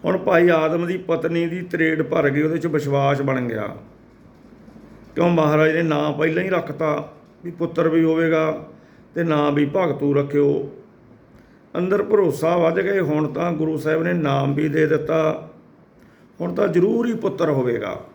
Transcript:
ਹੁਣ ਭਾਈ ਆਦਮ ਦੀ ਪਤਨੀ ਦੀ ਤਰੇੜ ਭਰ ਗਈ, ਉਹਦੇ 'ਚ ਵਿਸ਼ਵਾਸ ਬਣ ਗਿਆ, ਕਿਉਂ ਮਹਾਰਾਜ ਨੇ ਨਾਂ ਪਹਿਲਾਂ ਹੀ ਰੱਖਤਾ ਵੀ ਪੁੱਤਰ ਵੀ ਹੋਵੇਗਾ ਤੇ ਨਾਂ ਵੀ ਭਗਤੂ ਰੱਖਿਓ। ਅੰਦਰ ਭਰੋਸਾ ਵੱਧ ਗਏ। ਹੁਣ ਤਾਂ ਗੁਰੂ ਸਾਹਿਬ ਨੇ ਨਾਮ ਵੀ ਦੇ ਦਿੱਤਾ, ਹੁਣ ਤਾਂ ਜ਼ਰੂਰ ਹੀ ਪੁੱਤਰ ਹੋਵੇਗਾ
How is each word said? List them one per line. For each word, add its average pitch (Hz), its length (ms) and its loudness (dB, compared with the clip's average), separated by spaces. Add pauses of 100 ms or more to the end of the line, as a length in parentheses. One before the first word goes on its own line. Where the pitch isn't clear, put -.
ਹੁਣ 180 140 0
ਭਾਈ 180 320 4
ਆਦਮ 165 360 2
ਦੀ 185 140 -4
ਪਤਨੀ 165 460 -2
ਦੀ 170 160 -6
ਤਰੇੜ 165 400 -2
ਭਰ 156 280 0
ਗਈ, 143 120 0
ਉਹਦੇ 160 160 0
'ਚ 156 80 -4
ਵਿਸ਼ਵਾਸ 139 560 0
ਬਣ 131 180 0
ਗਿਆ, 113 260 -4 (1500)
ਕਿਉਂ 175 160 2
ਮਹਾਰਾਜ 156 440 4
ਨੇ 170 80 0
ਨਾਂ 151 300 0
ਪਹਿਲਾਂ 160 300 0
ਹੀ 190 80 -4
ਰੱਖਤਾ 156 580 -4 (360)
ਵੀ 175 80 -10
ਪੁੱਤਰ 170 360 -2
ਵੀ 165 160 2
ਹੋਵੇਗਾ 160 640 0 (460)
ਤੇ 170 100 -2
ਨਾਂ 147 280 2
ਵੀ 147 140 2
ਭਗਤੂ 147 480 0
ਰੱਖਿਓ। 143 560 0 (1040)
ਅੰਦਰ 190 280 0
ਭਰੋਸਾ 175 540 2
ਵੱਧ 175 240 2
ਗਏ। 196 220 0
ਹੁਣ 151 300 0
ਤਾਂ 170 200 -2
ਗੁਰੂ 156 240 -2
ਸਾਹਿਬ 156 260 0
ਨੇ 175 120 0
ਨਾਮ 139 400 0
ਵੀ 151 140 0
ਦੇ 151 180 2
ਦਿੱਤਾ, 156 640 0 (880)
ਹੁਣ 175 160 -6
ਤਾਂ 202 140 0
ਜ਼ਰੂਰ 208 380 2
ਹੀ 233 80 -2
ਪੁੱਤਰ 170 360 -2
ਹੋਵੇਗਾ 113 460 -2 (180)